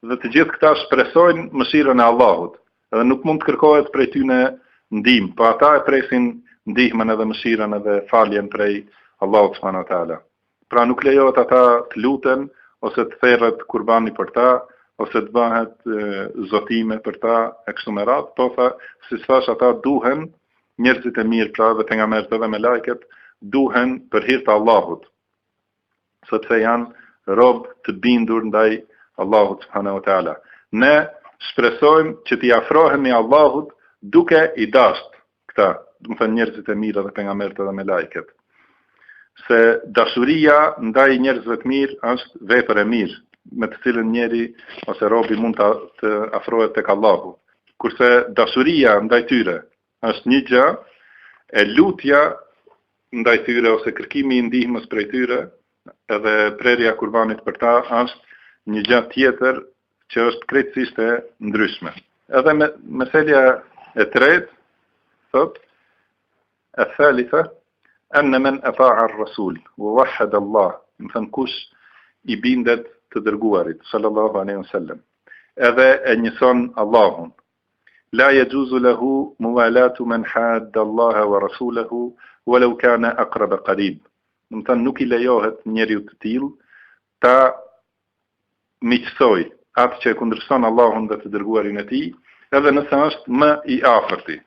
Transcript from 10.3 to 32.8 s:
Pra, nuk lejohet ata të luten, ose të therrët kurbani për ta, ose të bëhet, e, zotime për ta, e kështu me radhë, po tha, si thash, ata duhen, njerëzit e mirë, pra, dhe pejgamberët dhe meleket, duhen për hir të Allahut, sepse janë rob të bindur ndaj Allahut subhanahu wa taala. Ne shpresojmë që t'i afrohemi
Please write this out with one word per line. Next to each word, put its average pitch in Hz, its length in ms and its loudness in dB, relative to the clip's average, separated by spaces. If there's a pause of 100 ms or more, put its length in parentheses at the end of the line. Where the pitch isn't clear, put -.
Pra, 120 160 2
nuk 123 180 -2
lejohet 135 340 4
ata 127 240 4 (280)
të 110 120 -10
luten, 135 440 -2 (360)
ose 113 240 -4
të - 160 -16
therrët 117 480 2
kurbani 113 440 0
për - 200 -6
ta, 123 160 4 (520)
ose 107 220 -4
të 107 100 -18
bëhet, 117 400 -2 (120)
e, 107 200 -6 (440)
zotime 110 520 -2
për 104 200 -10
ta, 117 140 0 (300)
e - 80 -12
kështu - 200 -10
me 101 120 -4
radhë, 139 320 -2
po 127 180 0
tha, 127 140 2 (380)
si 120 180 -8
thash, 131 240 2
ata 123 220 2 (120)
duhen, 139 440 -2 (540)
njerëzit 123 360 0
e 110 80 -2
mirë, 113 300 -2
pra, 113 220 2
dhe 110 100 -2
pejgamberët 110 420 -2
dhe 113 200 -4
meleket, 117 540 -4 (380)
duhen 127 560 -2 (120)
për - 180 -2
hir 131 180 0
të 107 80 4
Allahut, 107 520 0 (1200)
sepse 113 320 -2
janë 117 760 -4
rob 123 280 4 (200)
të 98 160 -8
bindur 113 440 0
ndaj 110 360 2 (360)
Allahut 98 480 0
subhanahu 101 320 -6
wa 95 80 -12
taala. 90 300 -2 (340)
Ne 127 240 2 (560)
shpresojmë 151 760 2
që 120 120 -4
t'i 123 160 2
afrohemi 139 600 2